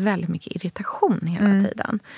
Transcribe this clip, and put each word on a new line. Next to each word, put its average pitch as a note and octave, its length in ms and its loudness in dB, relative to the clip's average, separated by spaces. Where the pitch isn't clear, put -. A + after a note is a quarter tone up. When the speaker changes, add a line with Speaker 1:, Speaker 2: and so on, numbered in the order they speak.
Speaker 1:
väldigt F3+ 260 0
mycket - 260 -6
irritation F#3+ 720 -2
hela F3 220 2
Speaker 2:
Mm. G3 160 6
Speaker 1:
tiden. - 360 -2